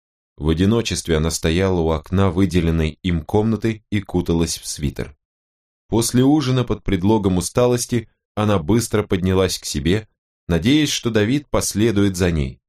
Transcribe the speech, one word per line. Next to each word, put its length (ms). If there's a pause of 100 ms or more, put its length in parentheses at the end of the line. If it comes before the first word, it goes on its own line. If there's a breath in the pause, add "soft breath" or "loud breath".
(380)
В 120
одиночестве 680
она 140
стояла 480
у 100
окна 400
выделенной 720
им 240
комнаты 640
и 100
куталась 600
в 80
свитер. 500 (720)
После 360
ужина 400
под 200
предлогом 540
усталости 720 (260)
она 240
быстро 420
поднялась 560
к 80
себе, 420 (400)
надеясь, 440
что 180
Давид 400
последует 680
за 120
ней. 400